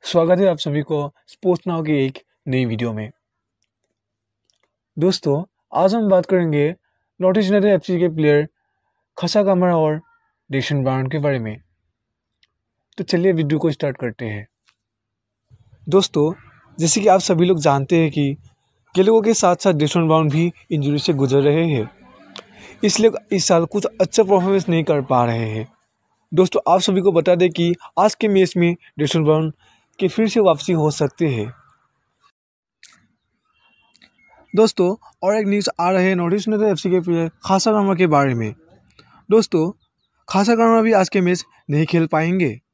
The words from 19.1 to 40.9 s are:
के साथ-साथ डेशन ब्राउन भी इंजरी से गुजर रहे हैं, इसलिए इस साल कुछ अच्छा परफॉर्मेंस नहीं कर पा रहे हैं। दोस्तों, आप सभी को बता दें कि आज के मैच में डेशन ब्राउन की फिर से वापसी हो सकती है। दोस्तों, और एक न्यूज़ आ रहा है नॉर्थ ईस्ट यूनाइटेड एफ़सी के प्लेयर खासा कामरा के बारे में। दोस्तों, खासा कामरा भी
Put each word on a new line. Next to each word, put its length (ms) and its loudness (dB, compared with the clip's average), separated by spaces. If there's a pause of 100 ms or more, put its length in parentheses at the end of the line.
के 120 2
साथ-साथ 380 0
डेशन 340 0
ब्राउन 240 2
भी 200 0 (200)
इंजरी 280 -2
से 160 -4
गुजर 280 0
रहे 240 2
हैं, 240 -2 (920)
इसलिए 260 2 (220)
इस 160 -2
साल 180 2
कुछ 200 -4 (140)
अच्छा 220 0
परफॉर्मेंस 460 0
नहीं 160 0
कर 180 -2
पा 220 0
रहे 260 -2
हैं। 180 -8 (640)
दोस्तों, 360 0
आप 120 4
सभी 200 0
को 120 2
बता 220 2
दें 160 2
कि 240 -2 (240)
आज 160 2
के 140 -2
मैच 280 2
में 180 2 (240)
डेशन 260 -2
ब्राउन 260 2 (480)
की 100 -2
फिर 200 -2
से 120 -2
वापसी 320 0
हो 180 0
सकती 420 -4
है। 140 -4 (3000)
दोस्तों, 400 2 (280)
और 140 0
एक 100 -2
न्यूज़ 240 -2 (100)
आ 100 0
रहा 120 2
है 120 2
नॉर्थ 200 -2
ईस्ट 140 -4
यूनाइटेड 220 0
एफ़सी 200 -4
के 100 0
प्लेयर 300 -2 (140)
खासा 280 0
कामरा 220 0
के 120 0
बारे 280 2
में। 200 -6 (720)
दोस्तों, 420 2 (580)
खासा 280 2
कामरा 260 4
भी 100 2